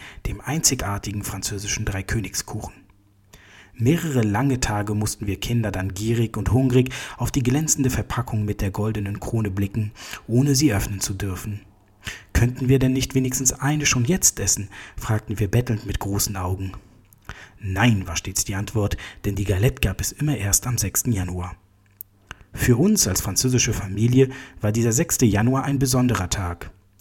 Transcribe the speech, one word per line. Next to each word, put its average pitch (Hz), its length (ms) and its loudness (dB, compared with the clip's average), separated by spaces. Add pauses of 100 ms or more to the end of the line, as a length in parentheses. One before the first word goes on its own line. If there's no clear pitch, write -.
(260)
dem - 160 -6
einzigartigen 104 840 -2
französischen 101 600 -6
Dreikönigskuchen. 101 880 -6 (1040)
Mehrere 147 440 2
lange 120 400 2
Tage 107 340 -2
mussten 110 320 -2
wir 95 100 -2
Kinder 117 320 0
dann 95 240 -4
gierig 110 440 0
und 101 160 0
hungrig 131 380 4 (260)
auf 123 120 -2
die 139 140 0
glänzende 135 460 2
Verpackung 107 560 -2
mit 104 160 -2
der 98 100 0
goldenen 104 480 -2
Krone 110 320 -2
blicken, 101 400 -2 (380)
ohne 131 260 4
sie 135 180 4
öffnen 98 280 -2
zu - 120 -4
dürfen. 98 460 -6 (720)
"Könnten 127 380 2
wir 131 100 6
denn 131 140 4
nicht 131 220 -2
wenigstens 127 360 2
eine 143 340 0
schon 127 200 2
jetzt 185 340 2
essen?", 101 300 -2 (260)
fragten 107 440 -4
wir 101 120 0
bettelnd 107 340 0
mit 101 140 -4
großen 101 380 -2
Augen. 92 340 -4 (880)
"Nein", 98 480 2
war 85 80 -6
stets - 300 -4
die 101 100 -4
Antwort, 101 400 0 (300)
denn 95 100 -2
die 101 80 -2
Galette 98 380 2
gab 95 180 0
es - 140 -4
immer 147 240 0
erst 98 300 0
am 120 100 -2
sechsten 107 340 -2
Januar. 90 460 -4 (960)
Für - 240 4
uns 185 320 4
als 92 100 0
französische 120 540 0
Familie 113 560 4 (320)
war 104 100 0
dieser 113 220 2
sechste 143 320 2
Januar 120 400 4
ein 139 140 0
besonderer 123 500 2
Tag. 90 420 -6 (300)